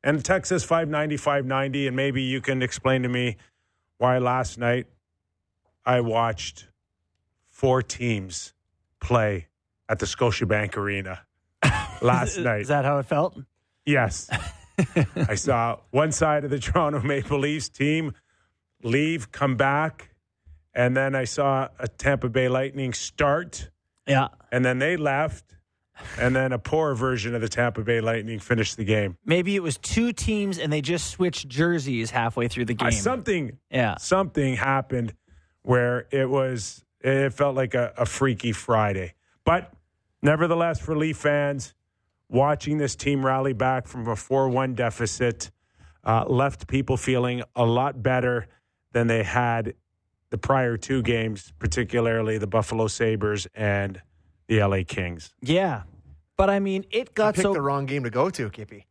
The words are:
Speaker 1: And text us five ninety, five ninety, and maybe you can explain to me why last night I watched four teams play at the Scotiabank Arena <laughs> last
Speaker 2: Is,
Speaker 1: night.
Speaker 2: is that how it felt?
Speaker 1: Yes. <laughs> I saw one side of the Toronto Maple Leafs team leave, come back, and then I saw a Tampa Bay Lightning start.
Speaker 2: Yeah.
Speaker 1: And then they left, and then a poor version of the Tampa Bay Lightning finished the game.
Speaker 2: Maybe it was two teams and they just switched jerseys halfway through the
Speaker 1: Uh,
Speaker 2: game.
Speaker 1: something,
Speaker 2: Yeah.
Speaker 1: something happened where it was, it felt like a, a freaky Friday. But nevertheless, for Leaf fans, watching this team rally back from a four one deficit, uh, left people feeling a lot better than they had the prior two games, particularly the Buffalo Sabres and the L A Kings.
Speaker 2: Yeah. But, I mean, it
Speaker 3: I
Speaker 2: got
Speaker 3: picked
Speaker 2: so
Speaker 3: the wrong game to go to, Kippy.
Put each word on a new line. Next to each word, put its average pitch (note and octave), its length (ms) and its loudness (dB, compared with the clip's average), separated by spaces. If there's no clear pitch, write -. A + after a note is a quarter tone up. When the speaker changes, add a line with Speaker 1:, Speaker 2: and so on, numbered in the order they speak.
Speaker 1:
And C#3+ 200 0
text F#3 300 0
us E3 100 0
five E3 240 0
ninety, D3+ 300 -2
five C#3 280 0
ninety, C3+ 400 -2
and B2+ 100 -2
maybe C3+ 260 0
you C3 180 -2
can C3 220 -2
explain B2+ 420 0
to B2 60 -2
me B2 260 -2
why B2+ 220 4
last B2 380 -2
night A#2+ 280 0
I B2+ 140 4
watched A2+ 680 -2
four C3 320 2
teams G#2 720 -6
play G#2+ 460 0
at A2 100 -2
the - 60 -2
Scotiabank G#2+ 720 0
Arena G2 480 -6
<laughs> - 400 0
last B2 360 2
Speaker 2:
Is, - 80 -4
Speaker 1:
night. G#2+ 160 0
Speaker 2:
is - 80 -6
that C#3+ 160 2
how C#3+ 140 2
it C3 80 -4
felt? D#3 300 0
Speaker 1:
Yes. A#2+ 440 0
<laughs> D#3 500 0
I G#2+ 80 0
saw A#2 440 0
one D3+ 240 2
side D3+ 320 2
of C3+ 60 -4
the C#3 80 -2
Toronto D3 420 0
Maple C#3 380 -2
Leafs D3 280 -2
team D3+ 460 0
leave, C#3+ 500 0
come C3 240 0
back, C#3+ 540 0
and B2 220 2
then C3+ 200 2
I B2+ 100 0
saw C3+ 420 0
a A2+ 100 -6
Tampa B2+ 400 0
Bay B2+ 180 2
Lightning C3 460 -2
start. - 800 -2
Speaker 2:
Yeah. - 220 2
Speaker 1:
And B2+ 100 2
then B2+ 160 2
they D#3+ 160 2
left, D3 480 -2
and B2+ 160 2
then C3 180 2
a A#2 60 -2
poor D3+ 340 0
version A#2+ 400 -2
of A2+ 80 -2
the A2+ 80 -2
Tampa A#2 320 0
Bay A2+ 200 0
Lightning A2+ 380 -2
finished A2+ 380 0
the A2+ 80 -4
game. G2+ 400 2
Speaker 2:
Maybe F3+ 300 2
it F#3 80 0
was D#3 160 -2
two A#3 340 0
teams G3+ 460 -2
and D3 120 -2
they D3+ 80 0
just D#3+ 300 -2
switched - 400 -2
jerseys C3+ 640 0
halfway A#2+ 360 0
through A#2+ 180 -2
the A#2 140 -2
Speaker 1:
Uh, - 100 0
Speaker 2:
game. - 20 4
Speaker 1:
something, G3 680 -2
Speaker 2:
Yeah. B2 260 2
Speaker 1:
something D3 580 0
happened B2+ 600 -2
where B2 480 2
it C3 180 2
was, C3 560 -2
it C3+ 320 2
felt C#3+ 220 2
like C3 180 0
a, A#2+ 240 0
a A#2+ 80 2
freaky A#2+ 460 0
Friday. G2+ 640 0
But - 300 0
nevertheless, E3 580 2
for D#3 160 -4
Leaf D#3 220 -2
fans, C#3+ 560 0
watching D3 480 2
this C#3+ 180 -2
team C#3 300 0
rally C3 280 2
back B2+ 340 0
from A#2 200 -8
a A#2 80 -2
four C3+ 340 0
one B2+ 260 0
deficit, A#2 760 -2
uh, A2 220 2
left C3+ 400 0
people C3+ 280 0
feeling B2 460 0
a B2 100 4
lot B2+ 380 0
better B2 440 0
than A#2+ 140 2
they A2+ 160 2
had A#2 500 0
the A2 80 -6
prior B2 400 2
two C3 240 -2
games, A2+ 560 -2
particularly A2+ 800 0
the G#2 100 -2
Buffalo A2 400 0
Sabres G#2 680 -2
and G2+ 440 -2
the A2 140 2
L G2 120 2
A F#2+ 100 0
Kings. F2 580 -8
Speaker 2:
Yeah. D3 420 2
But, G3 120 6
I G3+ 100 2
mean, G3 320 -2
it B3 180 -2
Speaker 3:
I - 40 -20
Speaker 2:
got G#3+ 220 2
Speaker 3:
picked F#3 80 0
Speaker 2:
so G3+ 100 2
Speaker 3:
the D#3 80 -2
wrong C#3 240 0
game C3+ 200 -4
to A#2 40 -2
go C3 200 2
to, A#2+ 200 -6
Kippy. G#2 420 -16